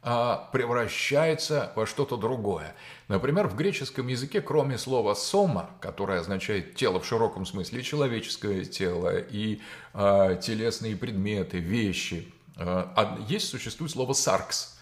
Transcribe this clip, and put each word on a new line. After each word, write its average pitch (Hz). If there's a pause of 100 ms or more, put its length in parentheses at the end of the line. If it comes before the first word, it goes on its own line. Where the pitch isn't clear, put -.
а, 120
превращается 127
во 110
что-то 131
другое. 98 (360)
Например, 139
в 98
греческом 131
языке, 127
кроме 139
слова 110
«сома», 156 (100)
которое 95
означает 95
«тело» 92
в -
широком 104
смысле, 107
и -
человеческое 113
тело, 90
и, 104 (340)
а, 98
телесные 110
предметы, 98
вещи, 90 (240)
а, 90
а, 98
есть, 208
существует 139
слово 131
«саркс». -